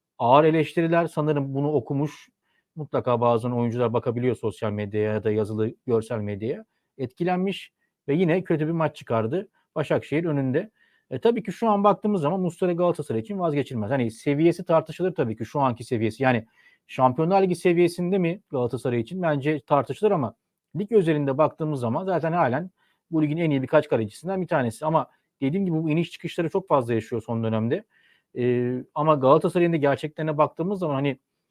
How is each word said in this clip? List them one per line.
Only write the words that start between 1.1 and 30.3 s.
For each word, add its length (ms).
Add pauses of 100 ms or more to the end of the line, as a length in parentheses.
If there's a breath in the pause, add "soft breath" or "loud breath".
bunu 200
okumuş. 560 (460)
Mutlaka 460
bazen 300
oyuncular 420
bakabiliyor 420
sosyal 360
medyaya 420
ya 100
da 80
yazılı, 400 (160)
görsel 320
medyaya. 460 (320)
Etkilenmiş 760 (340)
ve 60
yine 300
kötü 240
bir 40
maç 240
çıkardı. 540 (260)
Başakşehir 500
önünde. 460 (380)
E, 100
tabii 240
ki 80
şu 180
an 140
baktığımız 380
zaman 180
Muslera 340
Galatasaray 480
için 180
vazgeçilmez. 520
Hani 200
seviyesi 540
tartışılır 500
tabii 220
ki, 80
şu 140
anki 240
seviyesi. 400
Yani 220 (420 soft breath)
Şampiyonlar 540
Ligi 140
seviyesinde 640
mi 320
Galatasaray 500
için? 220
Bence 380
tartışılır 520
ama 240 (440)
lig 120
özelinde 460
baktığımız 420
zaman 260
zaten 280
halen 380 (400)
bu 100
ligin 160
en 120
iyi 120
birkaç 260
kalecisinden 540
bir 60
tanesi. 380
Ama 220 (340)
dediğim 240
gibi 100
bu 140
iniş 220
çıkışları 380
çok 180
fazla 260
yaşıyor 320
son 180
dönemde. 400 (540)
Ee, 460 (120)
ama 200
Galatasaray'ın 580
da 40
gerçeklerine 600